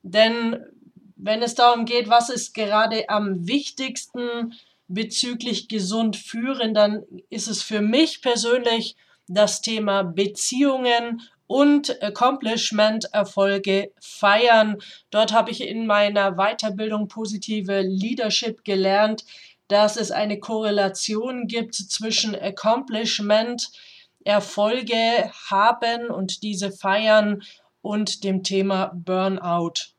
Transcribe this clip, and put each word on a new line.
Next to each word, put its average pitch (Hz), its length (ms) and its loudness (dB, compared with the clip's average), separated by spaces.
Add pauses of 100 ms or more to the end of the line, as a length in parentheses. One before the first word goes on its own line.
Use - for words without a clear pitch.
Denn 226 600 2 (540)
wenn 214 260 -2
es 233 120 -4
darum 240 320 6
geht, 233 240 0
was 233 180 6
ist 247 240 -6
gerade 220 560 0
am 196 380 -2
wichtigsten 240 1040 -6 (360)
bezüglich 233 800 -4
gesund 214 480 -2
führen, 233 580 -4
dann 208 280 2 (280)
ist - 180 -6
es - 140 -4
für 214 180 -2
mich 254 400 2
persönlich 233 760 0 (320)
das 202 360 2
Thema 208 400 0
Beziehungen 233 1200 0 (260)
und 285 540 4
Accomplishment-Erfolge 208 1900 0 (100)
feiern. 214 760 4 (320)
Dort 208 220 2
habe 220 180 2
ich 233 120 -8
in 226 240 -6
meiner 202 500 2
Weiterbildung 214 720 -2
positive 208 720 -4
Leadership 214 840 -2
gelernt, 202 600 2 (420)
dass 208 300 4
es 214 140 -4
eine 208 280 -2
Korrelation 220 1080 -2
gibt 226 280 -6
zwischen 214 600 -4
Accomplishment, 220 1400 -2 (540)
Erfolge 226 1040 0 (200)
haben 233 600 2
und 185 320 -6
diese 202 280 -4
feiern 208 720 2 (380)
und 208 440 -4
dem 190 180 -2
Thema 190 520 0
Burnout. 175 1040 -2